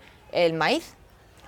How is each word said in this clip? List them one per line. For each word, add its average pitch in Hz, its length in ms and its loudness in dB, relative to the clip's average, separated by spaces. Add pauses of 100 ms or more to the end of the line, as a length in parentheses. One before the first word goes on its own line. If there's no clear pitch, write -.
(320)
el 170 220 2
maíz, 175 400 -2 (540)